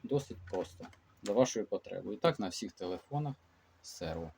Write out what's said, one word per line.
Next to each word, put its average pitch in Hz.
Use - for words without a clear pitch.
Досить 139
просто, -
за 104
вашою 113
потребою. 92
І -
так 165
на 98
всіх -
телефонах 139
серво. 82